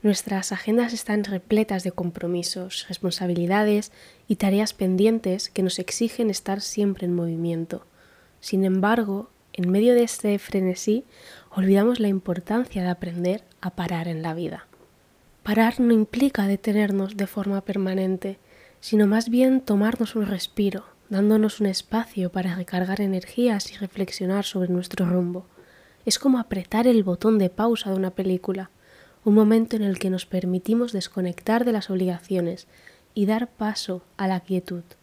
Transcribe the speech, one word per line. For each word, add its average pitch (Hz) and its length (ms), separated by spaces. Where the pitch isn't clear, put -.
Nuestras 196 480
agendas 233 400
están 208 320
repletas 196 600
de 180 80
compromisos, 175 960
responsabilidades 185 1000
y 214 100
tareas 202 360
pendientes 202 760
que - 120
nos 185 160
exigen 226 540
estar 196 280
siempre 202 460
en 175 80
movimiento. 170 720
Sin 190 260
embargo, 202 640
en 180 160
medio 214 240
de 240 100
este 208 360
frenesí, 196 680
olvidamos 196 480
la 208 80
importancia 190 760
de 180 80
aprender 180 540
a 180 80
parar 170 380
en 160 160
la 165 100
vida. 165 340
Parar 220 360
no 233 140
implica 220 540
detenernos 202 680
de 196 120
forma 196 340
permanente, 190 760
sino 208 260
más 226 240
bien 262 320
tomarnos 214 540
un 208 100
respiro, 196 580
dándonos 208 480
un 202 80
espacio 190 640
para 180 240
recargar 185 460
energías 202 680
y - 40
reflexionar 190 680
sobre 180 240
nuestro 180 360
rumbo. 180 400
Es - 120
como 262 220
apretar 214 480
el 226 160
botón 208 340
de 185 120
pausa 214 420
de 190 60
una 185 140
película, 185 600
un 208 100
momento 226 400
en 220 80
el 190 160
que 190 100
nos 185 160
permitimos 190 680
desconectar 196 720
de 240 80
las 208 160
obligaciones 180 800
y 202 120
dar 226 240
paso 208 540
a 190 120
la 185 120
quietud. 180 440